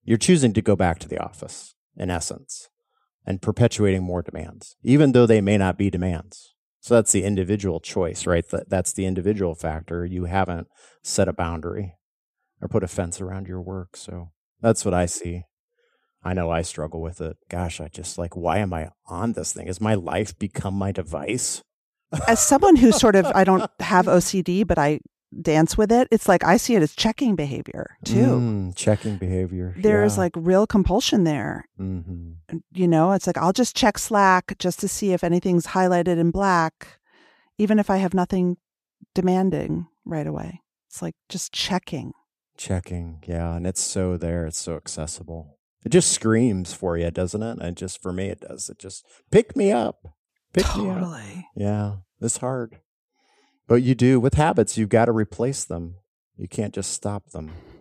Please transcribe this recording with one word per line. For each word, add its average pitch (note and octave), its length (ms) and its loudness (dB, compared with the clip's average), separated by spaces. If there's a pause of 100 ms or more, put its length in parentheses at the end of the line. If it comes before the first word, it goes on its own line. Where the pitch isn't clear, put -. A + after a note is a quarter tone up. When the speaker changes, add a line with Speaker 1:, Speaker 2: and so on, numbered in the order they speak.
Speaker 1:
You're A2+ 160 2
choosing C3+ 340 4
to A2 80 2
go G#2 140 4
back F2 240 2
to - 80 -14
the - 100 -8
office, - 560 -14 (240)
in F#2 140 -6
essence, - 580 -10 (560)
and F#2+ 160 -4
perpetuating G2+ 600 2
more F2+ 180 -4
demands, - 640 -14
even C#3 300 6
though A#2+ 120 8
they A2 160 6
may G2+ 160 2
not F#2 220 0
be G2+ 100 2
demands. F2+ 640 -6 (280)
So - 120 0
that's A2+ 180 4
the F#2 120 4
individual F#2+ 560 -2
choice, - 480 -4
right? E2+ 200 0
Th-, - 200 -6
that's F#2 260 -2
the F#2+ 140 -4
individual F#2+ 480 -2
factor. E2 500 -6
You F2+ 200 -6
haven't F2 420 -4 (360)
set F#2+ 240 0
a F2+ 60 -4
boundary E2+ 640 -8 (640)
or - 60 -12
put G2+ 160 -2
a F#2 40 -6
fence F2 320 -8
around F#2+ 280 -10
your F#2 140 -10
work. F#2 360 -12
So F2 340 -16 (300)
that's A2+ 240 2
what F#2+ 80 0
I F2 140 2
see. F2 380 -10 (800)
I F2+ 100 -6
know F2 180 -2
I E2 100 0
struggle D#2+ 400 -8
with E2 200 -10
it. D#2+ 160 -10 (120)
Gosh, F2 320 -6
I D#2 60 -12
just, - 320 -14
like, F2 160 -8
why E2+ 240 -2
am G2 140 -2
I E2 160 -8 (180)
on G2 260 -6
this - 200 -8
thing? F2 120 -12
Has F2+ 160 -8
my A2 140 2
life F2+ 420 -6
become G2 380 -6
my G2 160 -2
device? E2 720 -6 (640)
Speaker 2:
As A3+ 120 2
someone D#4+ 360 6
who A#3+ 160 8
sort G#3 240 6
of, F#3+ 180 6
I F#3+ 100 6
don't F#3+ 320 4
Speaker 1:
<laughs> - 40 -20
Speaker 2:
have F3+ 280 2
O F3+ 120 6
C F#3 220 -2
D, F#3 220 0
but E3+ 160 0
I D3 200 0 (420)
dance D#3+ 360 4
with G#3+ 140 4
it, B3 200 6
it's A3 180 2
like F3 160 6
I E3+ 120 6
see A#3 180 2
it F#3 60 6
as D3+ 140 0
checking A3 400 0
behavior, - 680 -8
too. A2+ 100 -2 (240)
Speaker 1:
Mm, G2+ 360 -2
checking G#2+ 420 0
behavior. F#2 600 -4
Speaker 2:
There's, G#3 380 2
Speaker 1:
Yeah. G3 60 0
Speaker 2:
like, F3 140 0
real F#3 300 4
compulsion G3+ 600 2
there. C#3+ 400 -2 (140)
Speaker 1:
Mm-hmm. F2 800 -10 (140)
Speaker 2:
You F3+ 160 0
know, E3 240 4
it's F#3+ 160 -2
like, F3 100 -4
I'll E3+ 160 0
just - 220 0
check G#3+ 220 2
Slack G3 640 2
just F3+ 200 -4
to G3+ 80 -4
see G3 260 -2
if F3 100 0
anything's F3 440 2
highlighted F3+ 500 2
in E3+ 140 2
black, F3+ 680 -2 (580)
even G#3 220 2
if G3+ 100 0
I F#3+ 80 2
have F#3 160 0
nothing F3+ 440 0 (560)
demanding F3+ 720 0 (180)
right D3+ 200 -6
away. D#3 360 -10 (280)
It's - 120 -16
like E3+ 140 -8 (120)
just - 260 -10
checking. - 600 -6 (440)
Speaker 1:
Checking, F2 680 -8
yeah. E2+ 280 -4
And F2 120 -6
it's F#2+ 140 -6
so F#2 360 -2
there. E2+ 280 -4
It's D#2 160 -10
so E2+ 160 -8
accessible. D#2+ 840 -14 (240)
It A2+ 60 -6
just E3+ 240 4
screams A2 600 2
for F2 240 -4
you, E2+ 140 -2
doesn't F#2 320 -4
it? A2+ 160 -10
And E2+ 160 -8
just, - 260 -12
for F#2 120 -8
me, F#2+ 160 -6
it F2+ 120 -10
does. - 280 -14
It - 100 -20
just, - 260 -18 (240)
"Pick - 260 4
me G3+ 160 2
up. - 440 -4 (380)
Pick F#3 120 2 (120)
me G3+ 120 -4
up." F#3 100 -4
Speaker 2:
Totally. D#3+ 560 -12
Speaker 1:
Yeah, G2+ 420 -4 (240)
it's A2+ 160 -4
hard. B2 420 -8 (880)
But B2 160 6
you B2+ 100 4
do, B2 260 6
with B2+ 160 2
habits, D3+ 440 2
you've G#2 100 0
gotta A#2 220 4
replace A#2 520 -2
them. E2+ 320 -10 (420)
You G2 100 -12
can't G#2 260 -6
just - 180 -6
stop - 400 -8
them. D#2 200 -12 (300)